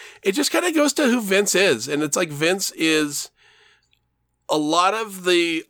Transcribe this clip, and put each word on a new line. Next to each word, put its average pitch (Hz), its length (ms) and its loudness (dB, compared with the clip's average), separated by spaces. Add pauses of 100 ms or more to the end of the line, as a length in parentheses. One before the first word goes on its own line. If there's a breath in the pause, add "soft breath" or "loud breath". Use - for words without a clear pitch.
(220 loud breath)
it 190 100 0
just 277 180 -2
kinda 349 220 0
goes 302 220 2
to 302 120 0
who 240 160 2
Vince 196 320 0
is. 147 340 2
And 147 140 -2
it's 156 160 -2
like, 180 100 0
Vince 165 440 -2
is 156 580 -2 (1160 soft breath)
a 147 120 0
lot 165 340 2
of 208 320 -8
the 170 460 2